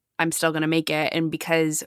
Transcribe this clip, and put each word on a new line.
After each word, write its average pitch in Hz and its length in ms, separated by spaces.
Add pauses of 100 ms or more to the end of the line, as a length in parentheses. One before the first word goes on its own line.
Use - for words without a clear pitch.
(200)
I'm 165 140
still 165 180
gonna 156 160
make 160 220
it. 151 240
And 160 180
because 156 560